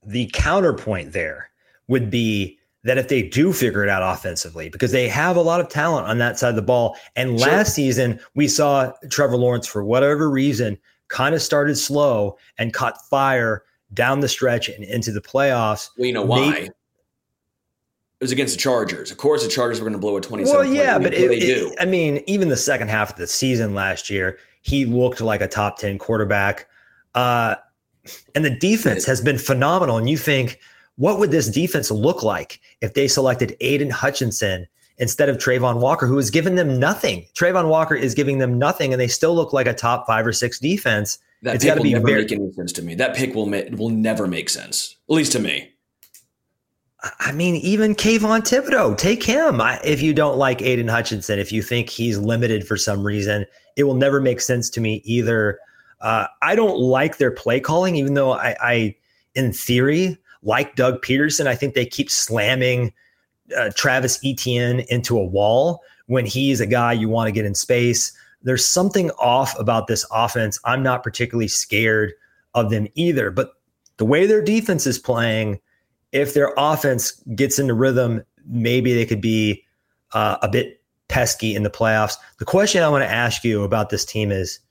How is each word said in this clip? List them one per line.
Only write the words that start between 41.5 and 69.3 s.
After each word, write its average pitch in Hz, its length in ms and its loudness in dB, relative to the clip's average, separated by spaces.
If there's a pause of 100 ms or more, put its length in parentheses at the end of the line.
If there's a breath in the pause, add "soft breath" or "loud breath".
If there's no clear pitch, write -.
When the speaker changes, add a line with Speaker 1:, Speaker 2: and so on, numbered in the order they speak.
Speaker 1:
It's 120 80 0
Speaker 2:
pick 156 80 6
Speaker 1:
gotta - 80 2
Speaker 2:
will 117 40 2
Speaker 1:
be 110 80 4
Speaker 2:
never 113 140 2
Speaker 1:
very 110 160 2
Speaker 2:
make 107 100 -4
any 101 200 -4
sense 87 200 -10
to 85 100 -8
me. 85 120 -8
That 123 200 -2
pick 127 200 -4
will 107 100 -2
ma-, 101 160 -2 (120)
will 110 180 -4
never 110 360 0
make 85 220 -4
sense, - 480 -6 (140)
at 156 40 4
least 151 180 2
to 131 60 0
me. 80 320 -4 (1500)
Speaker 1:
I - 120 -4
mean, 170 240 0
even 208 380 2
Kayvon 220 460 2
Thibodeau, 240 560 2
take 226 260 0
him. 262 380 2
I, 120 240 2
if 147 160 0
you 156 140 2
don't 143 240 2
like 131 220 2
Aiden 120 280 0
Hutchinson, 110 500 -2
if 101 140 -4
you 107 100 0
think 120 280 -2
he's 117 280 -2
limited 110 480 0
for 104 120 -2
some 101 260 -2
reason, 104 400 -2 (320 soft breath)
it 143 80 2
will 135 100 2
never 139 240 2
make 123 220 0
sense 120 300 -2
to 117 100 -6
me 107 240 -2
either. 113 560 0 (400 soft breath)
Uh, 110 260 0 (140)
I 175 160 2
don't 202 220 2
like 131 400 2
their 127 120 4
play 123 300 -2
calling, 170 360 0
even 139 180 0
though 135 180 4
I, 117 280 -2
I, 117 360 0 (380)
in 131 180 0
theory, 147 640 0 (260 soft breath)
like 123 320 -2
Doug 127 280 2
Peterson. 143 440 0
I 127 80 2
think 131 200 -4
they 123 120 0
keep - 240 -6
slamming, 123 840 0 (600)
uh, 113 200 0
Travis 131 480 0
Etienne 123 640 -2
into 120 300 0
a 98 60 0
wall 110 580 2 (240 soft breath)
when 123 180 0
he's 131 360 0
a 107 60 0
guy 120 280 2
you 110 160 0
wanna 113 200 0
get 107 140 -2
in 101 100 -2
space. 120 580 0 (300 soft breath)
There's 127 220 0
something 185 480 0
off 123 460 0